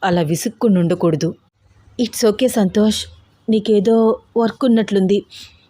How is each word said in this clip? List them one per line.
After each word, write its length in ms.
అలా 180
విసుక్కుని 580
ఉండకూడదు." 560
"It's 240
okay 220
సంతోష్, 580
నీకేదో 680
వర్క్ 280
ఉన్నట్లుంది. 580